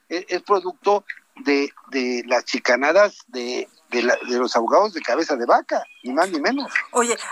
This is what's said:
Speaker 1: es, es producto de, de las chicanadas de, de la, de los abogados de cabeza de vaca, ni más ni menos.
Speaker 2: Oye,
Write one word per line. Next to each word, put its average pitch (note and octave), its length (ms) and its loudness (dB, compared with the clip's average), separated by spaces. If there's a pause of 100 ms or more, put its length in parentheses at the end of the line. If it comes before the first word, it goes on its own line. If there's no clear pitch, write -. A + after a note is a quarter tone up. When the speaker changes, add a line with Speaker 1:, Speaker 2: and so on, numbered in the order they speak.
Speaker 1:
es, - 200 -6
es C3 140 -4
producto G3 640 0 (320)
de, C#3 360 0 (160)
de B2 380 -4
las A#2+ 180 0
chicanadas D3 840 2
de, B2 380 -6 (220)
de B2 140 0
la, A#2 140 2 (120)
de B2 100 0
los B2 160 -2
abogados E3 380 2
de D#3+ 80 -8
cabeza D3+ 340 -2
de B2 120 -4
vaca, A#3 360 2 (220)
ni B2 80 -8
más E4+ 180 0
ni D#4+ 100 -4
menos. C#4 300 -4 (200)
Speaker 2:
Oye, A#3 260 0 (160)